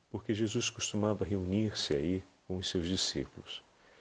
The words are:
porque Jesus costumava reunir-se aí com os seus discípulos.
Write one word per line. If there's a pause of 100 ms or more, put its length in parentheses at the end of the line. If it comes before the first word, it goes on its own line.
porque
Jesus
costumava
reunir-se
aí (240)
com
os
seus
discípulos. (400)